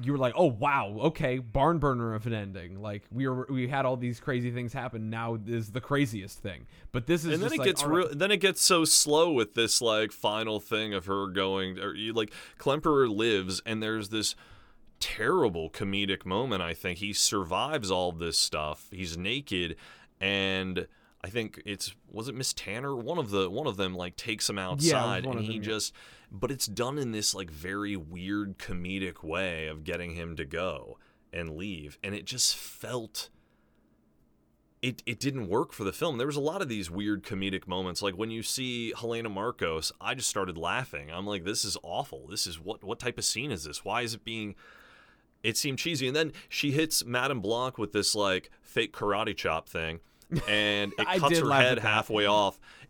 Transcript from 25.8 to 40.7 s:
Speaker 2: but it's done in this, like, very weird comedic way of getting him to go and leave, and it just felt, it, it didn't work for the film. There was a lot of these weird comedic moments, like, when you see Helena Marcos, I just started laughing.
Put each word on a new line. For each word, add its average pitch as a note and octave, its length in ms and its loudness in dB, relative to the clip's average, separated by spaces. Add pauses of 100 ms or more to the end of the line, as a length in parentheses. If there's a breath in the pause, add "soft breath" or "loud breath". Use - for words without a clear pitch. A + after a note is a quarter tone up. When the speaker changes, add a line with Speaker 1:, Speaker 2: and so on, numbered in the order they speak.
Speaker 2:
but G2 200 -4
it's C3+ 160 -2
done A#2+ 320 -2
in B2 140 -2
this, G#2 220 0
like, F#2+ 160 -6
very G2 460 -4
weird F#2 640 -4
comedic F2+ 640 -4
way E2 420 -2
of D#2 180 -8
getting E2+ 300 -4
him E2+ 220 -8
to D#2 80 -4
go C#2+ 540 -6 (340 soft breath)
and E2 240 -6
leave, E2 480 -8
and G2+ 100 -4
it G2 120 -8
just - 300 0
felt, - 720 -8 (1500 soft breath)
it, B2 240 -4
it A#2 120 -6
didn't C3 300 -2
work A#2 240 0
for A2 120 -6
the F#2+ 80 0
film. D3+ 260 -2
There B2 80 0
was D3 100 -2
a D3 40 -2
lot E3 220 0
of D#3 60 -4
these G2+ 220 -4
weird G2+ 340 -2
comedic F#2+ 420 -4
moments, F#2 360 -4
like, G2 140 -2
when A2+ 140 -4
you A2+ 120 -6
see A#2+ 540 -4
Helena A#2 320 -4
Marcos, G2 600 -2 (100)
I A2+ 140 -2
just B2+ 140 -2
started F#2 280 -2
laughing. E2+ 540 -4